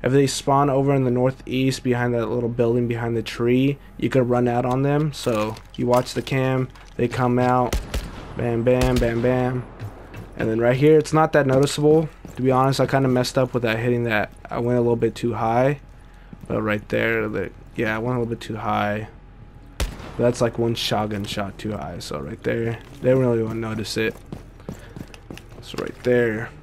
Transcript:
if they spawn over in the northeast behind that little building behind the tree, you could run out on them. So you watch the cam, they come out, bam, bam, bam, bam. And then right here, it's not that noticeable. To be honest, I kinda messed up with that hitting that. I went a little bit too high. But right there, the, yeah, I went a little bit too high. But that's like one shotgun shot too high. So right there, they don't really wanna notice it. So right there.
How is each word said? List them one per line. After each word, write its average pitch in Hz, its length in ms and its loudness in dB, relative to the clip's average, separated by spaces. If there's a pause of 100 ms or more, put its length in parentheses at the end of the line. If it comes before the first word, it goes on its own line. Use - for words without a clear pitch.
if 127 120 0
they 139 160 6
spawn 143 420 2
over 139 240 2
in 135 80 2
the 127 80 2
northeast 127 720 0
behind 120 320 0
that 113 140 -2
little 120 200 -2
building 120 380 2
behind 117 300 -2
the 110 60 -2
tree, 127 560 2 (180)
you - 120 -2
could 123 220 2
run 123 160 2
out 123 180 0
on 127 180 0
them. 147 300 2
So 110 440 -2 (180)
you 127 120 -2
watch 123 280 2
the 117 80 -4
cam, 131 460 0 (280)
they 120 120 0
come 123 300 0
out, 123 360 2 (640)
bam, 117 260 -2
bam, 127 320 4
bam, 117 280 0
bam. 127 420 0 (720)
And 113 120 -2
then 110 120 0
right 123 160 4
here, 151 220 8
it's 147 140 0
not 156 200 4
that 143 160 4
noticeable. 147 600 4 (280)
To 123 60 -6
be 131 100 4
honest, 131 280 2
I 127 60 4
kinda 135 220 2
messed 123 280 0
up 127 160 0
with 120 120 -2
that 113 160 0
hitting 120 240 0
that. 107 260 0 (180)
I - 120 -4
went 123 180 2
a - 20 2
little 120 140 4
bit 117 220 0
too 120 180 -2
high. 120 460 2 (680)
But 113 160 -2
right 107 280 -2
there, 113 380 0
the, 104 220 -6 (240)
yeah, 110 220 -2
I - 20 -4
went 123 180 -2
a 123 40 -2
little 117 100 -2
bit 113 100 -6
too - 140 -10
high. 104 540 -2 (680)
But - 400 -8
that's 120 220 2
like 117 200 0
one 117 160 0
shotgun 107 480 -4
shot 101 340 -8
too 107 140 -6
high. 87 260 -8
So - 220 -8
right 71 240 -10
there, 117 340 -2 (240)
they 127 80 2
don't 131 80 4
really 120 240 2
wanna 113 160 -4
notice 110 380 -6
it. 110 180 -2 (1500)
So - 220 -16
right - 220 -10
there. 117 460 0 (120)